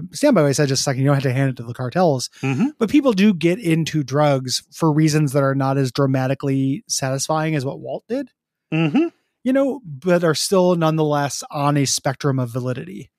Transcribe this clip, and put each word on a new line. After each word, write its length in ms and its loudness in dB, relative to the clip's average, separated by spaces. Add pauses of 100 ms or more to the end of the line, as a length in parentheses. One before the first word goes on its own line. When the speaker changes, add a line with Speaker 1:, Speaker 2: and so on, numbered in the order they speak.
(120)
Speaker 1:
stand 240 2
by 60 6
what 60 4
I 40 2
said 160 2
just 140 -2
a 20 -4
second. 180 -2
You 60 2
don't 80 4
have 80 -2
to 80 0
hand 180 0
it 60 -6
to 80 -12
the 100 -10
cartels. 560 0 (100)
Speaker 2:
Mm-hmm. 280 0 (100)
Speaker 1:
But 100 0
people 240 4
do 220 4
get 240 0
into 460 -2
drugs 580 0 (100)
for 200 2
reasons 400 2
that 100 2
are 140 0
not 220 0
as 120 0
dramatically 960 0
satisfying 680 -2
as 80 -2
what 160 -8
Walt 280 -10
did. 220 -6 (420)
Speaker 2:
Mm-hmm. 360 2 (340)
Speaker 1:
You 100 0
know, 320 0
but 380 -2
are 140 2
still 400 2
nonetheless 720 0
on 260 0
a 100 2
spectrum 520 -2
of 140 -4
validity. 680 -8